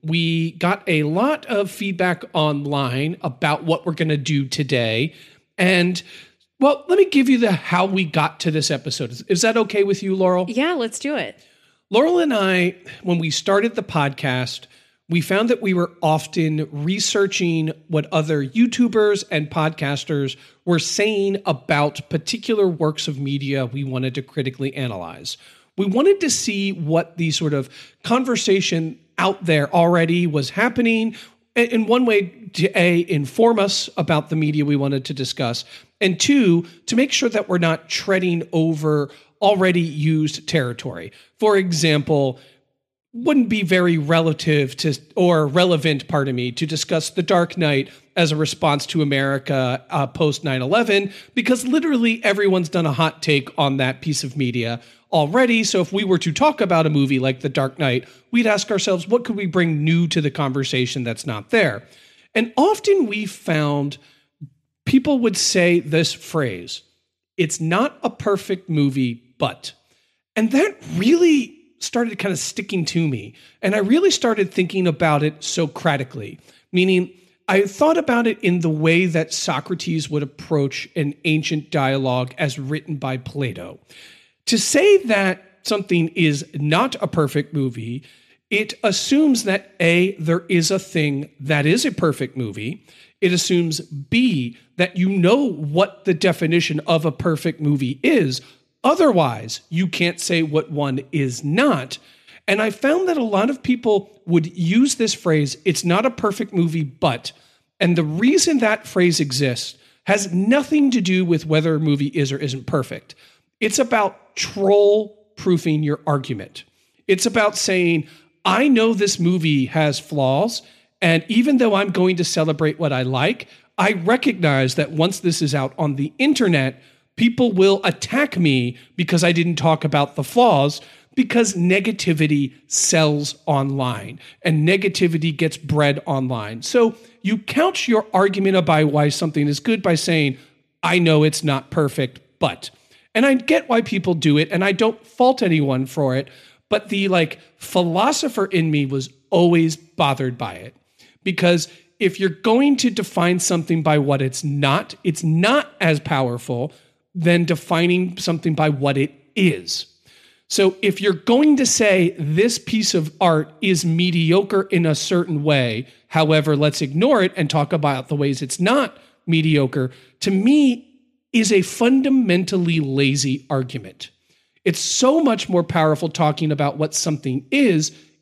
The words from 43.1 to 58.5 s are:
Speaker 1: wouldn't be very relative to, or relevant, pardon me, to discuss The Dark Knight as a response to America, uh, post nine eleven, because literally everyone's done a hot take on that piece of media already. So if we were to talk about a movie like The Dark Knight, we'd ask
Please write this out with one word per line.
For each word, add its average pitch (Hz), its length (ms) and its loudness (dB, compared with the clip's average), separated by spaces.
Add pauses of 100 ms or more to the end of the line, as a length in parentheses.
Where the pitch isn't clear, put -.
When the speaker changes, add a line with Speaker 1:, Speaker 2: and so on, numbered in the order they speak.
Speaker 1:
wouldn't 247 360 2
be 214 140 0
very 180 360 2
relative 151 800 0
to, 151 180 -2 (220)
or 170 320 4
relevant, 156 580 2
pardon 139 300 -2
me, 123 160 -4
to 156 140 -4
discuss 156 440 -4
The 185 120 -4
Dark 175 340 2
Knight 147 340 0 (260)
as 170 140 2
a 156 60 -2
response 151 500 0
to 160 160 -2
America, 135 880 -2
uh, 143 160 -2
post 147 380 -2
nine 131 180 -2
eleven, 196 500 0 (220)
because 247 320 0
literally 247 560 0
everyone's 196 460 2
done 170 180 -2
a 147 60 0
hot 156 300 -2
take 143 260 0 (100)
on 139 200 0
that 131 240 -2
piece 151 200 -4
of 135 140 -10
media 120 440 -4 (300)
already. 220 540 2
So 196 160 0
if 170 100 -2
we 202 140 -2
were 185 140 2
to 165 140 -2
talk 294 280 0
about 175 240 2
a 160 60 2
movie 139 280 0
like 131 220 -2
The 151 80 -4
Dark 131 300 -4
Knight, 131 280 -2 (240)
we'd 233 160 2
ask 208 240 0